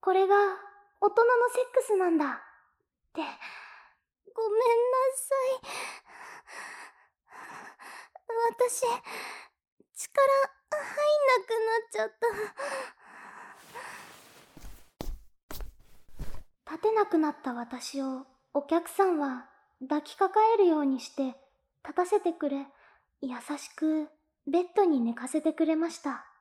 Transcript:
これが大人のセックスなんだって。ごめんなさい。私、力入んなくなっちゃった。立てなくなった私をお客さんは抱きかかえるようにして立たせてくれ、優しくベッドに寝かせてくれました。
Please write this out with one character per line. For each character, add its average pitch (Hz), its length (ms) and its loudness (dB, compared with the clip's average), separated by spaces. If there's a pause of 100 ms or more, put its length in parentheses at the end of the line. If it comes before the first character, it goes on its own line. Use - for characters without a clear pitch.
こ - 120 0
れ 381 140 4
が 381 80 6 (640)
大 415 100 6
人 453 140 6
の 480 60 6 (200)
セ 480 100 -2
ッ 508 40 2 (100)
ク 508 80 4
ス 415 140 0
な 370 140 2
ん 330 80 4
だ 294 80 0
っ - 20 -2 (840)
て。 220 100 -6 (1120)
ご 453 140 -4
め 415 60 2
ん 453 40 4
な 508 60 4 (480)
さ 523 200 -4 (180)
い。 508 80 -6 (3000)
私、 494 260 2 (1120)
力 - 260 0 (480)
入 605 100 -4
ん 587 460 2
な 494 200 4
く - 40 -8
な 453 60 -2 (300)
っ - 60 -20
ち 415 80 -4
ゃ 440 60 0
っ - 20 -6 (4000)
た。 - 60 -14
立 320 100 -12
て 427 100 4
な 427 140 4
く 381 120 2
な 311 120 2
っ 285 120 -8
た 262 120 -6
私 240 480 -8
を 262 240 -6 (260)
お 285 140 0
客 339 220 0
さ - 160 2
ん 359 140 2
は 262 300 -6 (320)
抱 294 220 -2
き - 140 -18
か 381 140 2
か 427 100 4 (120)
え 466 40 4
る 403 100 6
よ 320 140 4
う 294 40 0
に 269 160 2
し - 100 -14
て 262 260 -6 (480)
立 - 100 -12
た 359 120 0
せ 403 140 2
て 339 120 0
く 320 160 -4
れ、 277 180 -4 (540)
優 254 160 -8 (200)
し - 200 -14
く 311 320 -2 (380)
ベ 330 160 2
ッ - 20 0 (100)
ド 415 100 6
に 302 160 4
寝 233 140 0
か 240 140 -10
せ 311 120 -2
て 311 120 0
く 320 120 2
れ 320 120 2
ま 330 140 -2
し - 120 -14
た。 269 240 -8 (140)